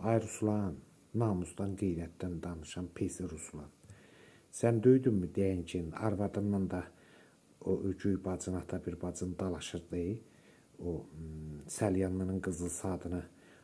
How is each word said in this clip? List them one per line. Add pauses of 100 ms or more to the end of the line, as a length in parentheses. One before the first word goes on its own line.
Ay
Ruslan, (460)
namusdan,
qeyrətdən
danışan
pis (160)
Ruslan. (880)
Sən
döydünmü
deyən
ki, (260)
arvadınla
da (800)
o
ögüy
bacın,
ata
bir
bacın
dalaşırdı. (720)
O,
hmm,
Səlyanlının
qızıl
saatını (400)